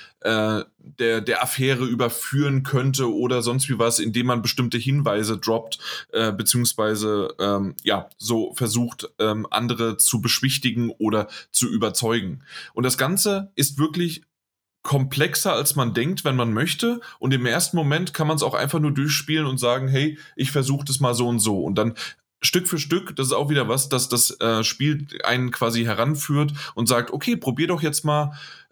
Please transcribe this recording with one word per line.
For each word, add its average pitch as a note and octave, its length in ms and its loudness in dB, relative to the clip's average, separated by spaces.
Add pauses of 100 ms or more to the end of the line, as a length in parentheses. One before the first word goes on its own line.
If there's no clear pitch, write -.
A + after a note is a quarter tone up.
(220)
äh, A2 420 0 (160)
der, A2+ 420 0
der A2+ 220 0
Affäre C3 420 0
überführen C3+ 800 0
könnte C3 500 0
oder A#2+ 300 0
sonst B2 260 0
wie A#2+ 80 0
was, A#2 220 2
indem A#2 260 0
man B2 160 2
bestimmte A#2 360 -2
Hinweise A2 600 0
droppt, A2+ 420 -2 (340)
äh, A2 180 0
beziehungsweise, G#2+ 1080 0
ähm, G2 440 0
ja, G2 340 -4
so A2 360 -2
versucht, A#2+ 560 -2 (100)
ähm, G#2+ 320 0
andere A2+ 460 0
zu - 240 2
beschwichtigen A#2+ 720 0
oder G#2+ 360 0 (240)
zu - 180 0
überzeugen. A2 720 -2 (300)
Und A#2+ 100 -2
das B2+ 140 0
Ganze C3 580 0
ist C3+ 220 -2
wirklich D#3+ 460 -2 (580)
komplexer, C#3+ 720 0
als C3+ 220 0
man A#2 180 2
denkt, D3 300 0
wenn C3+ 140 2
man A2+ 160 2
möchte. A#3 480 0 (180)
Und C3+ 140 2
im B2 120 2
ersten D#3 300 0
Moment D#3+ 380 0
kann D#3 140 0
man's D#3 160 2
auch A2+ 100 0
einfach C#3+ 260 0
nur D3 140 2
durchspielen D3 520 0
und C3 120 -2
sagen, B2 320 0
„Hey, D3 280 2 (200)
ich B2+ 140 -2
versuch C#3 340 0
das C3+ 160 -4
mal B2 140 2
so A#2+ 120 2
und A#2+ 120 0
so.“ G#2 220 2
Und F#2 160 -2
dann A2+ 180 0 (460)
Stück F3+ 280 2
für D#3+ 100 0
Stück, D#3 380 -2
das C3+ 100 0
ist B2+ 60 0
auch C#3+ 160 2
wieder C#3 180 4
was, C3+ 220 0
dass B2+ 180 2
das, - 320 0
äh, A2+ 240 2
Spiel D3 420 0 (200)
einen B2 260 2
quasi A#2 320 0
heranführt C#3+ 720 0 (220)
und A#2 120 0
sagt, A#2+ 240 2
„Okay, A#3 240 -2
probier C#3+ 320 0
doch E3+ 140 -2
jetzt D3+ 240 -2
mal, D3 280 2 (380)